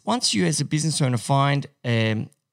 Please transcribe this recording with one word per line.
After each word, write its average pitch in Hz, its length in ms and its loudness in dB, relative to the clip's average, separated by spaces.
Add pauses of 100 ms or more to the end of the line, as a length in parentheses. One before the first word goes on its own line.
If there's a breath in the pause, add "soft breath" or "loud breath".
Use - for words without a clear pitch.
once 233 300 -2
you 190 120 2
as 160 140 0
a 143 60 -2
business 156 360 -2
owner 123 160 2
find, 139 480 0 (200)
um, 113 440 0 (240)